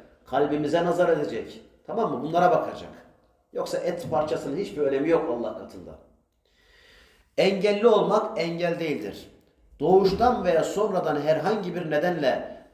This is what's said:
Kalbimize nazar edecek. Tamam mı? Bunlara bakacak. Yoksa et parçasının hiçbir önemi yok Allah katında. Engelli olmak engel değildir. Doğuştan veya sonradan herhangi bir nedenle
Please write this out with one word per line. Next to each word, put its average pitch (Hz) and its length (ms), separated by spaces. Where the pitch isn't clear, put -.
Kalbimize 147 540
nazar 170 240
edecek. 143 520
Tamam 170 260
mı? 120 100
Bunlara 170 280
bakacak. - 400
Yoksa 165 260
et 175 320
parçasının 151 460
hiçbir 180 260
önemi 139 260
yok 160 220
Allah 113 280
katında. 92 320
Engelli 202 500
olmak 185 520
engel 170 400
değildir. 117 500
Doğuştan 190 640
veya 160 200
sonradan 180 560
herhangi 165 540
bir 170 160
nedenle 156 680